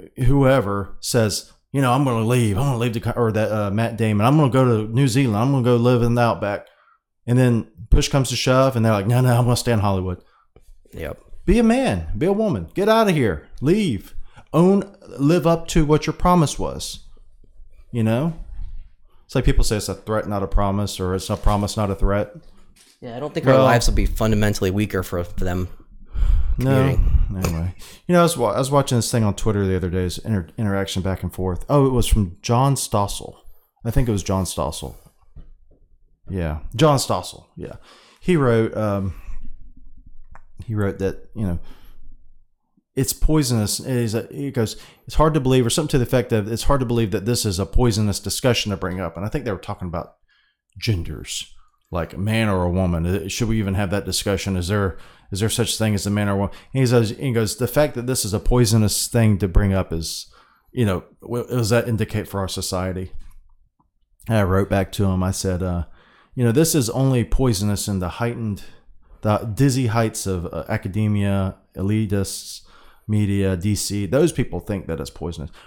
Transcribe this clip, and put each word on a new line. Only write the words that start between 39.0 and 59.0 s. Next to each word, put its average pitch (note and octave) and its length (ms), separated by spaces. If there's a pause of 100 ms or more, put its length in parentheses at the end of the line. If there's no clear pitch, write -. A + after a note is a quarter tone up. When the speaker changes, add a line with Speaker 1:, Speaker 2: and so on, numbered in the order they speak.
Speaker 1:
he A2 100
wrote G2+ 240
that, - 360
you A2 120
know, F2 120 (1400)
it's C3 180
poisonous. B2 640
He's A#2+ 360
a, A2+ 160
he C#3+ 220
goes, A2 240 (320)
"It's - 80
hard D#3 200
to D#3 40
believe," B2+ 260
or A#2 40
something D#3 220
to D3 60
the A#2+ 60
effect A#2 300
of, G#2+ 180
"It's A2+ 120
hard C#3+ 180
to B2 40
believe A2+ 260
that G2 140
this A#2 200
is F#2+ 120
a F#2+ 80
poisonous G#2+ 540
discussion - 520
to F#2+ 60
bring F#2 220
up." E2+ 160
And F2 100
I G#2+ 40
think D3 160
they A2+ 60
were F#2 60
talking G2 300
about E2+ 280 (640)
genders, E2 680 (440)
like E2+ 240
a - 40
man G#2+ 320
or F#2+ 140
a F2 60
woman. F2 360
Uh, F#2 240
should A#2 180
we A2 120
even G2 160
have G2 160
that G2+ 140
discussion? F#2+ 520
Is E2+ 100
there, G2+ 300 (340)
is G2+ 80
there G#2+ 100
such - 280
thing G#2+ 180
as F#2+ 100
a G2+ 40
man G#2 180
or G2+ 60
a - 20
woman? G2 200 (180)
And C3+ 80
he C3 40
says, A#2 260
he C3 200
goes, A2 240
"The A#2+ 120
fact D3 280
that A#2+ 120
this B2+ 180
is F#2+ 80
a G#2 80
poisonous A2+ 640